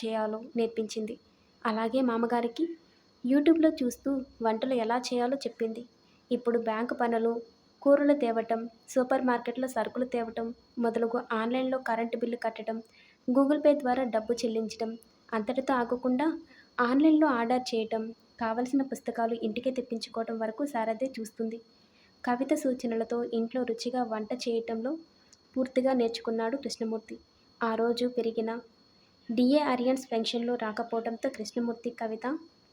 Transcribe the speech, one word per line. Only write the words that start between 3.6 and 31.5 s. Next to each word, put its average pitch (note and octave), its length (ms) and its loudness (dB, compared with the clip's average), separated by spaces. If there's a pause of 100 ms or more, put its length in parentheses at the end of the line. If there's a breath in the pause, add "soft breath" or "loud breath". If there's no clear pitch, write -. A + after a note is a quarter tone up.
చూస్తూ C4 400 -2 (200)
వంటలు A3+ 320 0
ఎలా A#3 280 0 (120)
చేయాలో B3 220 0
చెప్పింది. A3+ 480 -6 (480 soft breath)
ఇప్పుడు A#3+ 260 2
బ్యాంకు A3+ 360 -2
పనులు, A#3 480 0 (400)
కూరలు C#4+ 320 8
తేవటం, A#3 540 0 (200)
సూపర్ B3+ 340 2
మార్కెట్లో B3 460 0
సరుకులు A#3 360 -2
తేవటం A#3 500 -4 (240)
మొదలుగు A#3 440 0 (100)
ఆన్లైన్లో B3+ 460 0
కరెంటు A#3 380 -2
బిల్లు A#3+ 200 -2
కట్టడం, A3+ 460 -6 (480 soft breath)
Google C#4 320 4
Pay D4 160 6
ద్వారా B3+ 240 0
డబ్బు A3 300 0
చెల్లించడం, A3+ 680 -2 (340)
అంతటితో C4 420 0
ఆగకుండా B3+ 640 0 (420 loud breath)
ఆన్లైన్లో D4+ 460 6
ఆర్డర్ B3 480 2
చేయటం, A3 400 -2 (260)
కావలసిన B3 420 0
పుస్తకాలు A#3 520 -2
ఇంటికే A3+ 360 -2
తెప్పించుకోవటం A#3 680 -6
వరకు A3 280 -4
శారదే A3+ 540 -2
చూస్తుంది. A3+ 400 -6 (640 soft breath)
కవిత B3+ 300 0
సూచనలతో A#3+ 680 -2
ఇంట్లో A#3 380 -2
రుచిగా A#3+ 400 -2
వంట G#3+ 320 -4
చేయటంలో A#3 640 -4 (580 soft breath)
పూర్తిగా C4 360 2
నేర్చుకున్నాడు A3+ 640 0
కృష్ణమూర్తి. A3+ 640 -8 (440 soft breath)
ఆ A3+ 120 0
రోజు A#3 320 2
పెరిగిన A3+ 540 -2 (720 soft breath)
డిఏ B3 260 6
ఆరియన్స్ C4 480 0
ఫంక్షన్లో A#3 480 -2
రాకపోవడంతో A3+ 720 -4
కృష్ణమూర్తి, A#3 640 -4